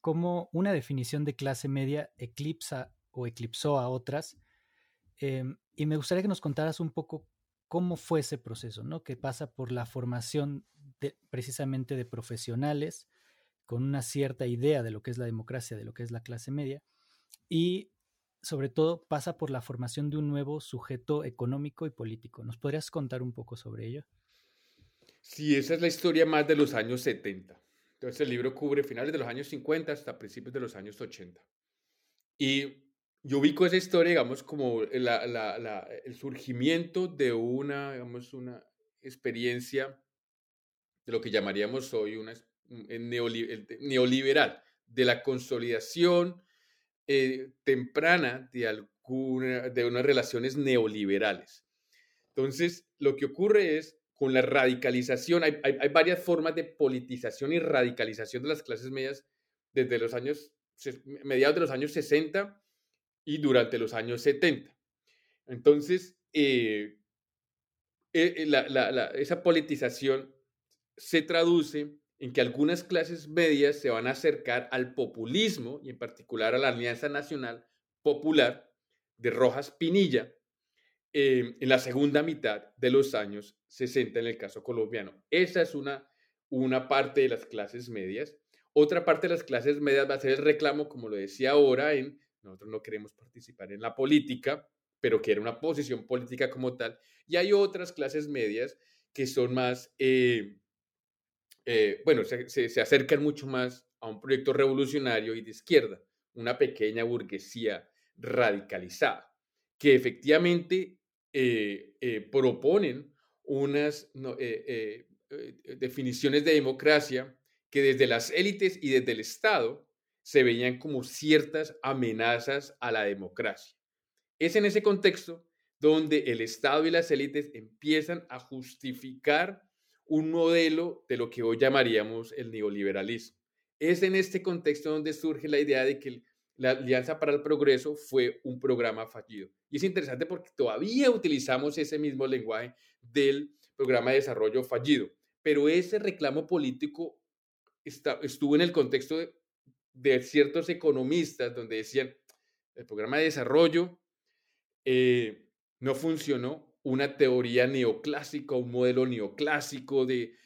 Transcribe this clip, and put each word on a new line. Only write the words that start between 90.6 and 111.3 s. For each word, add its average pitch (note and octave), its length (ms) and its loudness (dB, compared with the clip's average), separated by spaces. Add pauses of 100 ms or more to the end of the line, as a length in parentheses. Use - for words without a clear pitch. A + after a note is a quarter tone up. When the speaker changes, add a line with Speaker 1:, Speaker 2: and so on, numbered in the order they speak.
Speaker 2:
como A#2 200 -12
lo G#2+ 60 -6
decía G2+ 360 -2
ahora, C#3+ 420 6
en C#3+ 260 -4 (220)
"Nosotros G2 280 -20
no A2 120 -8
queremos G#2+ 320 -12
participar A#2+ 580 -20
en G#2 100 -14
la A2+ 140 -8
política", C3+ 720 0 (320)
pero A2 220 2
que A2 100 0
era G#2 100 2
una A2+ 180 -6
posición C#3 460 -4
política B2+ 440 -4
como B2+ 260 -6
tal. A2+ 220 -8 (300)
Y E3+ 100 0
hay G3 160 2
otras F#3+ 400 2
clases D3 340 -4
medias A#2 500 -4 (360)
que C3+ 140 -4
son B2 260 0
más, B2+ 440 -2
eh, B2 600 2 (1080)
eh, G#2+ 380 2
bueno, B2+ 220 4
se, B2 240 -8
se, A#2+ 180 0
se A#2 140 2
acercan C#3 420 4
mucho D3 240 -2
más B2+ 400 -4 (140)
a A2+ 80 -10
un G#2 100 -12
proyecto C3+ 320 0
revolucionario C3 840 0
y A2+ 80 -8
de A2 100 -16
izquierda, A#2 500 2 (320)
una A#2+ 240 -4
pequeña A2+ 480 0
burguesía G#2 840 -6 (280)
radicalizada, G2+ 1160 -2 (440)
que C#3 180 8
efectivamente, E3+ 1040 2 (340)